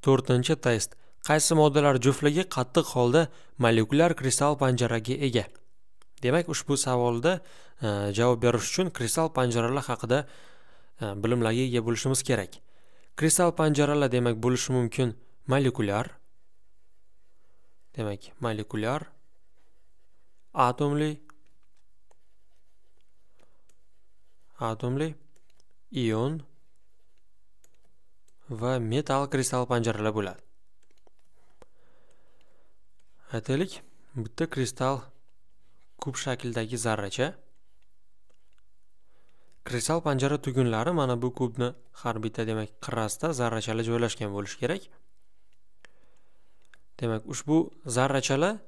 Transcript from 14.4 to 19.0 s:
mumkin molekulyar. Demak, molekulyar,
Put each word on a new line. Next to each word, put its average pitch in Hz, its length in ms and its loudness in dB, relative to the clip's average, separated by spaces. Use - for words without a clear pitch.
mumkin 123 460 2
molekulyar. 120 640 4
Demak, 104 420 -4
molekulyar, 110 680 -2